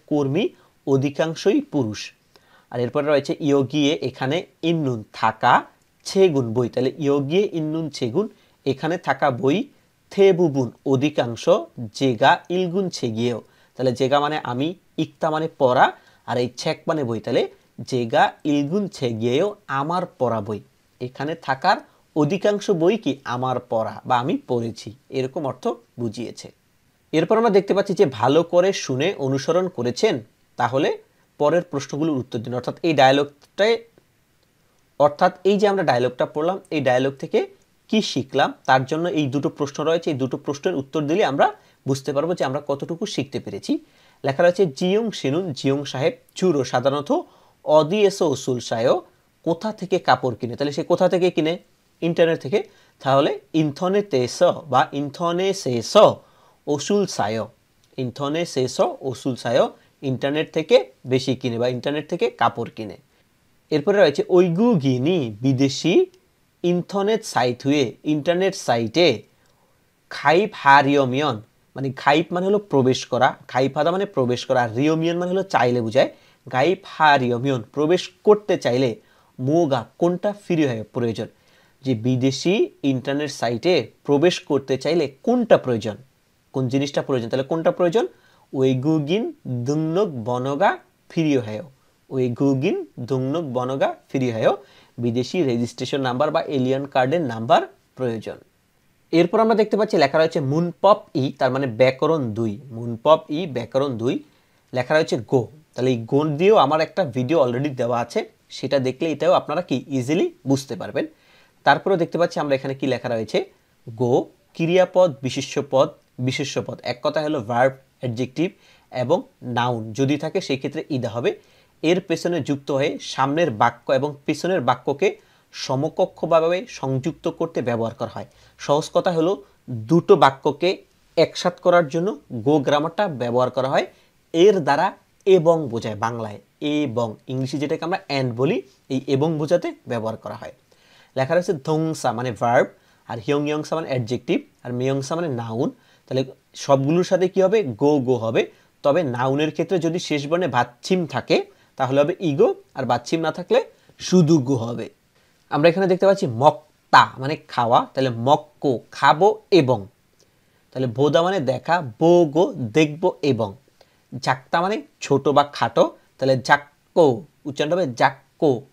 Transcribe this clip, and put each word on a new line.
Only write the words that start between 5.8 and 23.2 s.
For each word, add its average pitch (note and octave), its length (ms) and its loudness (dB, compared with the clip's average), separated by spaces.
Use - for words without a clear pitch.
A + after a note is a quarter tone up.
ছেগুন C#3+ 480 0
বই। A#2 160 0
তাহলে B2+ 300 -2
ইয়োগিয়ে C#3+ 540 0
ইন্নুন D#3 380 -4
ছেগুন, C#3 380 -4
এখানে D#3 320 -2
থাকা D3 320 0
বই, C3+ 380 0
থেবুবুন E3 640 2
অধিকাংশ, C3+ 640 0
জেগা C3+ 540 2
ইলগুন F3+ 420 -2
ছেগিয়েও। A2+ 520 -4
তাহলে B2+ 160 0
জেগা C3+ 280 0
মানে D3 220 -2
আমি, C3+ 320 -4
ইক্তা D#3+ 340 -4
মানে D#3 180 -2
পড়া, C#3 340 4
আর A#2+ 120 -4
এই B2 180 -2
ছেক - 300 -6
মানে D#3+ 180 -2
বই। A2+ 160 -4
তাহলে C#3+ 280 -2
জেগা B2+ 520 0
ইলগুন D3+ 440 0
ছেগিয়েও B2 680 -2
আমার D3+ 360 -4
পড়া A2+ 220 -2
বই। G#2 200 -8
এখানে C#3 340 -8
থাকার F3 420 0
অধিকাংশ G3 540 0
বই F3+ 260 2
কি D3 280 -4